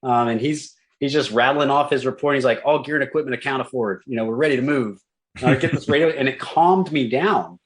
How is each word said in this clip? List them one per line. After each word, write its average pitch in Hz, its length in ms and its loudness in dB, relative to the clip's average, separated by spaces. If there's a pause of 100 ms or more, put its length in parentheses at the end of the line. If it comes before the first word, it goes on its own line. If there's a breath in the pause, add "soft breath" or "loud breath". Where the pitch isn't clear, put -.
Um, 120 260 2
and 113 120 -2
he's, 151 340 -6 (240)
he's 139 140 -2
just 143 180 0
rattling 135 400 2
off 143 200 2
his 127 160 0
report. 143 280 0
He's 131 100 0
like, 127 200 2
All 147 180 2
gear 147 140 -6
and 143 80 0
equipment 135 300 -2
accounted 131 340 -4
for. 107 380 -4
You 131 100 -6
know, 113 80 -2
we're 113 100 -2
ready 143 220 2
to 123 60 0
move. 127 380 -2 (420)
Uh, 127 120 4
get - 180 0
this - 160 -10
radio. 147 200 4
And 143 200 0
it 131 100 -6
calmed 180 520 2
me 143 180 0
down 175 580 0